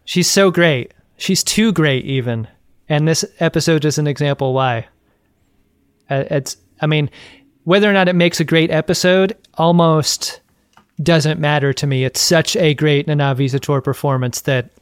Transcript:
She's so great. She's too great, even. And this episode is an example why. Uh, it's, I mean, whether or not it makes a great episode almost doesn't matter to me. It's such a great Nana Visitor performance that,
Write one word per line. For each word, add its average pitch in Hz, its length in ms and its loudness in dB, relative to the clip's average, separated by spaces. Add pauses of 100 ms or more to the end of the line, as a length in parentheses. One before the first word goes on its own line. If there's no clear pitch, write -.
She's - 260 0
so 196 220 4
great. 165 420 0 (220)
She's - 260 -2
too 220 300 0
great, 147 320 0
even. 120 420 -4 (420)
And 151 180 0
this 160 180 0 (140)
episode 160 460 0
is 151 140 0
an 147 100 0
example 139 440 -2
why. 127 340 -2 (1200)
Uh, 139 200 -2
it's, - 260 -4 (240)
I 156 60 -2
mean, 151 220 0 (560)
whether 202 240 4
or 202 40 2
not 190 160 4
it 180 60 2
makes 175 260 2
a 165 40 -2
great 165 260 2
episode 185 640 0 (180)
almost 165 840 0 (640)
doesn't 156 380 0
matter 147 320 0
to 143 140 -6
me. 131 180 -2
It's - 160 -4
such - 360 0
a 156 180 2
great 147 320 0
Nana 143 280 0
Visitor 135 460 -2
performance 127 640 -4
that, 127 280 -4 (120)